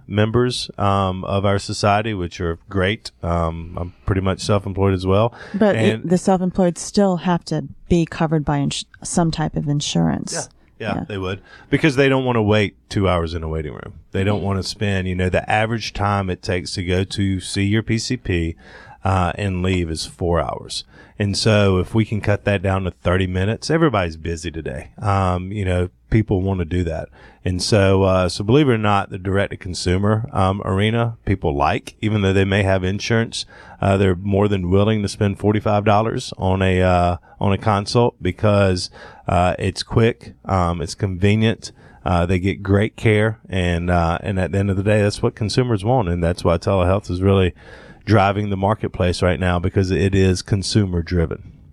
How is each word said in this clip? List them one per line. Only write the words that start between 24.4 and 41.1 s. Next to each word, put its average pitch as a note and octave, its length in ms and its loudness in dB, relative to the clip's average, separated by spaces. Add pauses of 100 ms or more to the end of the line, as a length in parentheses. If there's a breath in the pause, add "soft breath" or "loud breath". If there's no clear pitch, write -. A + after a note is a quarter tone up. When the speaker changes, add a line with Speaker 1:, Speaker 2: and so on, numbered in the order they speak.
Speaker 1:
today. C#2+ 460 -10
Um, F#2+ 560 0
you G#2+ 100 -4
know, F2+ 260 0 (200)
people G#2+ 320 2
wanna F#2+ 240 -2
do F2 200 -2
that. D#2+ 220 -6 (380 loud breath)
And F2+ 160 -2
so, G2 420 4
uh, F#2 260 2
so - 140 -6
believe C3+ 240 4
it B2+ 60 4
or A2 40 2
not, G#2 320 0
the F#2+ 100 -10
direct-to-consumer, F#2+ 1120 -2
um, G2 340 0
arena, A2 600 0
people - 300 0
like, D2+ 460 -2
even G#2+ 200 0
though G2 120 2
they G2 120 4
may G2 180 2
have F#2+ 200 2
insurance, G#2 640 -2 (360 loud breath)
uh, G2 160 2
they're G2 180 2
more G2 320 0
than F#2+ 220 -2
willing G#2 320 2
to G2+ 80 -4
spend G2+ 300 -2
forty-five G#2 460 0
dollars A2 520 0
on F#2+ 240 0
a, F#2 200 2
uh, F2 360 2 (240 loud breath)
on G2 100 2
a G2 60 2
consult A2 640 0
because, F#2+ 680 2 (380 loud breath)
uh, F2+ 320 2
it's - 240 -4
quick, A2+ 500 0 (120)
um, F2 360 0
it's D#2+ 140 -8
convenient, G2+ 800 0 (320 loud breath)